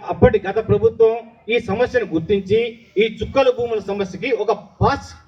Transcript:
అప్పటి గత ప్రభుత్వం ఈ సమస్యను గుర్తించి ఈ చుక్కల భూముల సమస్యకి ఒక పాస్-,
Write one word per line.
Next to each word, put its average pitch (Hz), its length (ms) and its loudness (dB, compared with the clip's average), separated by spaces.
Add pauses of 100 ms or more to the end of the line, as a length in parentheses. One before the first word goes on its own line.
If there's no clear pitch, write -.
అప్పటి 214 400 4
గత 220 200 -4
ప్రభుత్వం 220 480 2 (320)
ఈ 233 100 0
సమస్యను 233 480 -2
గుర్తించి 196 720 -2 (200)
ఈ 220 240 0
చుక్కల 254 280 2
భూముల 240 280 -2
సమస్యకి 202 520 -6
ఒక 214 220 0
పాస్-, - 640 -2 (120)